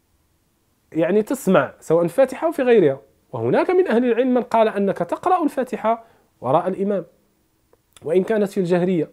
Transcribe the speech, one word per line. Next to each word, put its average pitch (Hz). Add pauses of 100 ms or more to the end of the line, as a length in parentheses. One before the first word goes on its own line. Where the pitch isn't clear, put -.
(920)
يعني 170
تسمع 190
سواء 170
الفاتحة 262
أو 339
في 294
غيرها، 190 (320)
وهناك 160
من 370
أهل 247
العلم 247
من 247
قال 226
أنك 196
تقرأ 349
الفاتحة 226 (360)
وراء 143
الإمام 190 (960)
وإن 175
كانت 208
في 202
الجهرية. 175